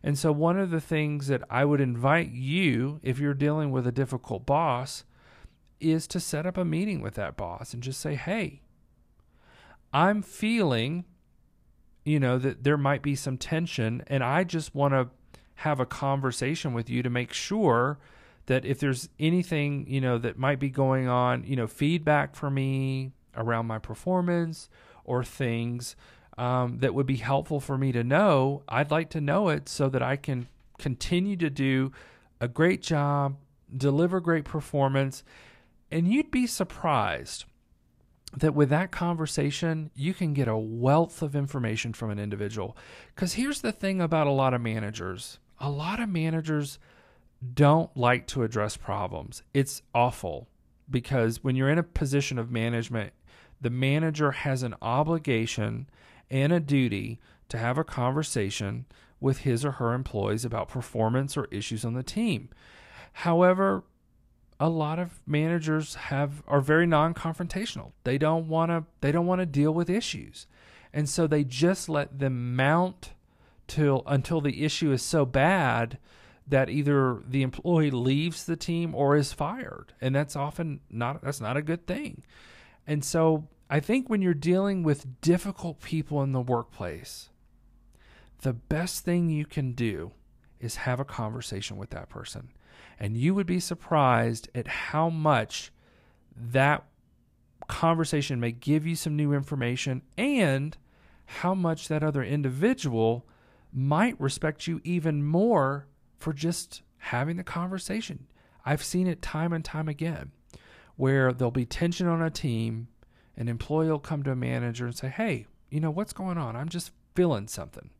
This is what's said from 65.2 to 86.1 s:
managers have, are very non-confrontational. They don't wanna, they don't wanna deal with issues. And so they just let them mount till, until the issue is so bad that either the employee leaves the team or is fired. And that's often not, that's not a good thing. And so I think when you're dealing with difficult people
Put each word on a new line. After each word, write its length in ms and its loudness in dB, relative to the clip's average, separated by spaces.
managers 680 0
have, 520 -4
are 140 4
very 260 6
non-confrontational. 1040 0
They 120 0
don't 300 2
wanna, 380 0
they 100 2
don't 140 2
wanna 200 2
deal 280 2
with 160 0
issues. 580 -6
And 160 0
so 180 2
they 160 4
just 460 2
let 300 -2
them 360 -2
mount 580 2
till, 400 2
until 320 0
the 240 0
issue 300 2
is 80 0
so 240 2
bad 760 2
that 240 2
either 560 2
the 160 0
employee 500 2
leaves 540 0
the 120 -4
team 360 -4
or 220 4
is 160 2
fired. 720 -8
And 120 0
that's 220 0
often 540 -6
not, 320 -4
that's 200 -6
not 160 -4
a 40 0
good 260 -4
thing. 360 -6
And 180 -2
so 440 2
I 100 2
think 300 0
when 120 2
you're 120 4
dealing 500 2
with 380 0
difficult 600 0
people 400 -2